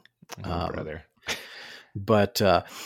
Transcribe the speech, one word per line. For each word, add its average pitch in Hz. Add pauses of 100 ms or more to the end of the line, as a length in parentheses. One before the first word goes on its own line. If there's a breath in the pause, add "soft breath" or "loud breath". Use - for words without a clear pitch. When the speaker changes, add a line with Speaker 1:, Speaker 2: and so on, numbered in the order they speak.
(440)
Speaker 1:
Oh, -
Speaker 2:
Um, 85
Speaker 1:
brother. 76 (920 loud breath)
Speaker 2:
but, 101
uh, 90 (240 loud breath)